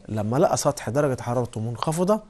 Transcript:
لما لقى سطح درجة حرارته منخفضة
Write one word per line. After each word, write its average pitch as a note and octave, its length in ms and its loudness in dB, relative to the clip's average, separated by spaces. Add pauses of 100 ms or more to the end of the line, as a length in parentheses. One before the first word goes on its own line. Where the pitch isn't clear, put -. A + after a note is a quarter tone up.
لما G#2+ 280 -2
لقى C#3+ 200 4
سطح - 340 -2
درجة C3+ 320 0
حرارته A#2+ 380 -2
منخفضة D#3+ 680 0